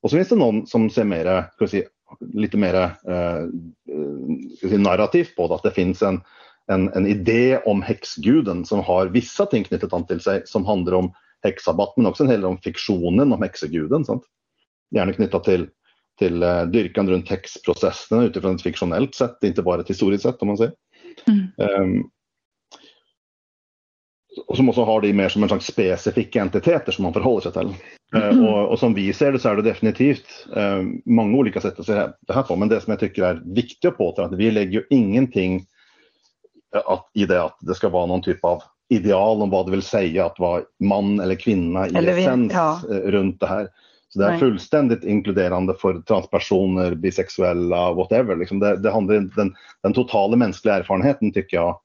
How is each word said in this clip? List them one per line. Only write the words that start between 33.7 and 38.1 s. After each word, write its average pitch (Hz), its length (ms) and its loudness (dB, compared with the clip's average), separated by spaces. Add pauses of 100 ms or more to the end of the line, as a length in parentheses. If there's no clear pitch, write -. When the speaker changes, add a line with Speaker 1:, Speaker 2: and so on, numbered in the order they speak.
Speaker 1:
att - 60 -16
påtala, 87 300 -2
att 82 100 -8
vi 110 140 2
lägger 101 200 0
ju 107 180 -2
ingenting, 107 640 2 (1200)
eh, 107 100 0
att, 92 280 -4
i 101 120 0
det 90 180 2
att - 180 -6
det 90 140 -4
ska 101 140 -2
vara 87 160 0
någon 90 160 -2